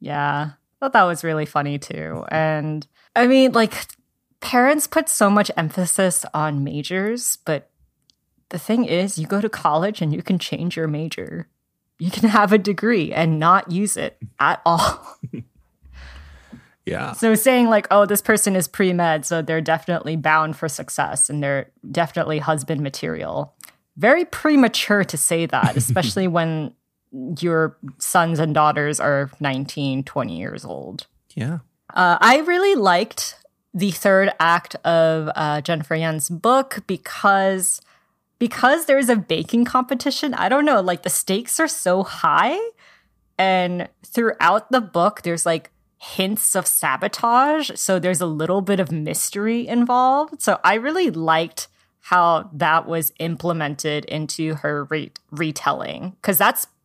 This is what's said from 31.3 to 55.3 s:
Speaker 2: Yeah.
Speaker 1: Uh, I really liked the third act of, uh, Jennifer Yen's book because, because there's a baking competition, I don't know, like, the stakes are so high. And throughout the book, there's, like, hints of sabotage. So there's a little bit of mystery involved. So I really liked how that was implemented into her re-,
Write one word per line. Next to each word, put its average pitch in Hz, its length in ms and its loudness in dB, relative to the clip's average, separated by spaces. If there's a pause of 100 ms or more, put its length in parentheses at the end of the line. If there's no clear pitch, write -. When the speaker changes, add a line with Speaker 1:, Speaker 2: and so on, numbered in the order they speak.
Speaker 2:
Yeah. 143 260 -6 (340)
Speaker 1:
Uh, 175 260 4
I 254 200 6
really 359 340 2
liked 196 640 0 (360)
the 196 180 -2
third 190 480 2
act 170 360 2 (100)
of, 160 500 2
uh, 151 280 -2
Jennifer 160 340 -4
Yen's 160 320 -4
book 226 580 0
because, 190 920 0 (580)
because 262 460 2
there's 269 240 4
a 240 80 4
baking 170 480 0
competition, 254 720 -2
I - 140 0
don't 285 160 2
know, 262 160 4
like, 180 220 -2
the 180 80 -4
stakes - 480 -2
are 320 100 2
so 185 360 0
high. 180 540 0 (800)
And 180 500 0 (180)
throughout 214 640 0
the 254 100 2
book, 208 420 0
there's, 170 220 -4
like, 165 280 -2 (260)
hints - 560 -4
of 185 140 -2
sabotage. 240 1080 0
So 190 240 0
there's 175 220 0
a 180 60 0
little 160 340 0
bit 190 180 0
of 160 140 -2
mystery 202 720 -4
involved. 254 720 2
So - 220 0
I 196 120 4
really 294 360 0
liked 160 560 0 (340)
how 170 520 2
that 160 340 2
was 160 320 -4
implemented 156 840 -4
into 156 520 -6
her 147 280 -4
re-, 151 260 -6 (220)